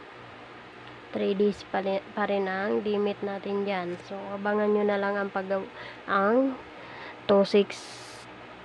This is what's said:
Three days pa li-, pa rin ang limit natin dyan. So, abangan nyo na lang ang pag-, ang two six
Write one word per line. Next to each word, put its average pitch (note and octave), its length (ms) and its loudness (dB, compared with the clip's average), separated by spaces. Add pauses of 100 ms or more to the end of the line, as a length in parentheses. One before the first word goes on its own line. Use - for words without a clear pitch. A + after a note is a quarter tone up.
(1160)
Three G#3 160 2
days G3+ 400 2
pa G3 80 2
li-, F#3+ 320 0
pa G#3 160 0
rin G3+ 160 2
ang G3 400 0
limit G#3 400 2
natin G3+ 400 -2
dyan. F3+ 400 -2
So, G3 160 -10 (160)
abangan G#3 320 2
nyo G#3 160 4
na G3+ 160 4
lang G3+ 160 0
ang G3+ 160 -2
pag-, F#3+ 320 0 (400)
ang A#3+ 560 4 (640)
two G3+ 240 8
six G3+ 320 4 (840)